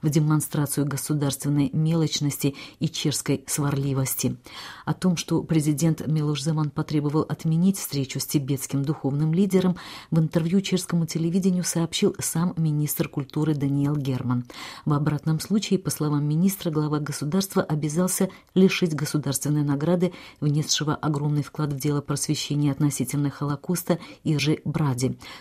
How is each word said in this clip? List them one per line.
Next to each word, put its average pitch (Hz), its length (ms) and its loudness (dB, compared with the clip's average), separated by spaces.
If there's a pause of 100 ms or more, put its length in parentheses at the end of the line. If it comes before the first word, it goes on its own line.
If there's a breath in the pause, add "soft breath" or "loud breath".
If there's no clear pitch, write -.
в 151 100 0
демонстрацию 151 760 2
государственной 143 840 0
мелочности 156 800 0 (240 loud breath)
и 147 100 -2
чешской - 600 -2
сварливости. 135 880 -2 (480 loud breath)
О 156 100 -2
том, 180 220 2
что - 260 -2
президент 156 640 2
Милош 151 340 0
Земан 151 300 0
потребовал 147 520 0
отменить 170 560 2
встречу 139 420 -4
с - 60 -6
тибетским 139 580 -2
духовным 147 500 0
лидером, 185 400 4 (380 loud breath)
в 165 80 6
интервью 165 400 2
чешскому 175 460 0
телевидению 175 580 0
сообщил 170 560 0
сам 170 360 0
министр 151 520 0
культуры 151 480 -2
Даниэл 143 400 0
Герман. 123 480 -2 (400 loud breath)
В 151 80 2
обратном 147 480 0
случае, 196 380 0
по 185 100 -4
словам 147 400 0
министра, 175 420 0
глава 151 280 0
государства 151 640 -2
обязался 160 680 0 (260 loud breath)
лишить 185 400 4
государственной 147 680 0
награды, 170 480 2 (280 loud breath)
внесшего 147 540 0
огромный 147 480 0
вклад 147 300 -4
в 139 60 -4
дело 147 240 0
просвещения 147 680 0
относительно 143 600 0
Холокоста, 156 680 -2 (260 loud breath)
Иржи 147 420 2
Бради. 131 520 0 (220 loud breath)